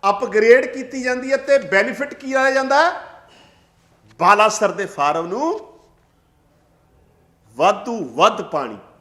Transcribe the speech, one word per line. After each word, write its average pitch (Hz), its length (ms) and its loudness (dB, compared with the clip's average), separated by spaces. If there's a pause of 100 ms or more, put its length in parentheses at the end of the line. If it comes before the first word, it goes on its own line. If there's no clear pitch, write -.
ਅਪਗ੍ਰੇਡ 220 680 4
ਕੀਤੀ 262 300 -10
ਜਾਂਦੀ 254 280 -4
ਆ 269 80 2
ਤੇ 277 180 2 (140)
ਬੈਨੀਫਿਟ 240 420 -2
ਕੀ 262 200 -12
ਆ 262 180 2
ਜਾਂਦਾ? 269 320 2 (1400)
ਬਾਲਾਸਰ 208 520 2
ਦੇ 190 140 -8
ਫਾਰਮ 156 420 -2
ਨੂੰ 294 320 -4 (2000)
ਵਾਧੂ 202 400 0 (180)
ਵੱਧ 185 340 2
ਪਾਣੀ 123 280 -8 (240)